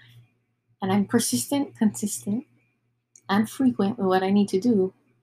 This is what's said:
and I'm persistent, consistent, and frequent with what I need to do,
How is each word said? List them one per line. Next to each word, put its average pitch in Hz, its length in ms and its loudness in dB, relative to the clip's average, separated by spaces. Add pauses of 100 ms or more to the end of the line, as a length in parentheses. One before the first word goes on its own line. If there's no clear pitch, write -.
(840)
and 190 100 -2
I'm 202 140 2
persistent, 247 720 -2
consistent, 214 680 -2 (840)
and 214 200 0
frequent 240 500 0
with 196 80 -2
what 185 160 2
I 190 80 0
need 202 180 4
to 185 120 -2
do, 196 320 2 (300)